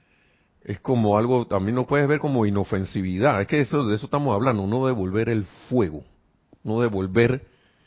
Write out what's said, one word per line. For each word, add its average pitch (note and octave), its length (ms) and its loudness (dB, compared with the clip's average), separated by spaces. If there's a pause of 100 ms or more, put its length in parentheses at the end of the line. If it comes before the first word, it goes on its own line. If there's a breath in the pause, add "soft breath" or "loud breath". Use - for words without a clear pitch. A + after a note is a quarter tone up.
(680)
es G2+ 140 -8
como A2 360 2
algo, A#2+ 300 2
también G2+ 300 -2
lo B2+ 100 -2
puedes C#3+ 220 2
ver D3 100 2
como C3+ 260 0
inofensividad. G2 960 0
Es G2+ 60 -2
que D3+ 140 0
eso, C#3+ 260 -2
de G#2 80 0
eso G#2+ 120 -4
estamos D3 280 0
hablando, A#2+ 320 0
no A#2+ 180 -2
devolver A2 440 -2
el A2 160 0 (240)
fuego, F#2+ 340 -2 (640)
no A2 160 -2
devolver A#2 680 2 (400 soft breath)